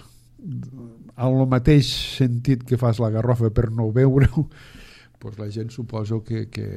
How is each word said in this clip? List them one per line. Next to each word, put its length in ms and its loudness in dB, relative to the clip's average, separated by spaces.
en 220 2
el 100 4
mateix 360 6
sentit 500 0
que 120 0
fas 240 0
la 80 0
garrofa 400 0
per 240 0
no 200 0
veure-ho, 500 4
pues 200 -14
la 120 -10
gent 220 -8
suposo 500 -6
que, 240 -6
que 300 -8